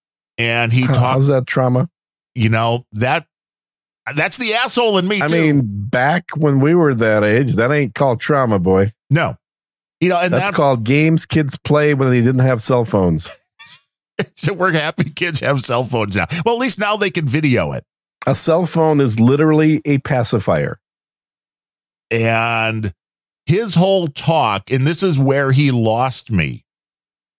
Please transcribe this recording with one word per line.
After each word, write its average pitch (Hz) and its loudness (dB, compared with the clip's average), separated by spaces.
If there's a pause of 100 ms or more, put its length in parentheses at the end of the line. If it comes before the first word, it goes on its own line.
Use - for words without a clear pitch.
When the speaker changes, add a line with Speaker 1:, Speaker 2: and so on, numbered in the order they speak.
(400)
Speaker 1:
And 117 -2
he 127 2
Speaker 2:
How, 127 0
Speaker 1:
talked, 123 2
Speaker 2:
how's 131 0
that 131 0
trauma? 127 -2 (440)
Speaker 1:
you 110 0
know, 117 -2
that, 127 -2 (880)
that's 156 -2
the 226 -4
asshole 233 0
in 180 0
me, 202 -2
Speaker 2:
I 147 0
Speaker 1:
too. 160 0 (200)
Speaker 2:
mean, 139 2
back 123 -2 (100)
when 147 0
we 151 4
were 156 2
that 110 2
age, 113 2
that 117 0
ain't 147 -2
called 131 0
trauma, 131 0
boy. 95 2 (180)
Speaker 1:
No. 139 0 (640)
You 175 2
know, 180 2
and 180 0
Speaker 2:
That's 185 0
Speaker 1:
that's 202 -4
Speaker 2:
called 139 2
games 156 2
kids 151 -2
play 151 2
when 135 0
they 123 2
didn't 127 2
have 127 2
cell 123 0
phones. 90 0
Speaker 1:
<laughs> - -20 (1000)
So - -4
we're 180 -2
happy 156 -2
kids 170 -4
have 135 0
cell 123 -2
phones 107 -2
now. 87 -2 (180)
Well, 233 2
at 240 -2
least 254 -2
now 208 -2
they 202 -2
can 160 -4
video 120 0
it. 62 -10 (440)
Speaker 2:
A 135 2
cell 165 2
phone 156 2
is 113 0
literally 151 4
a 143 2
pacifier. 104 -2 (1300)
Speaker 1:
And 113 -2 (520)
his 190 0
whole 185 2
talk, 131 -2
and 131 0
this 160 -2
is 175 0
where 139 0
he 139 2
lost 117 -2
me, 73 -4 (720)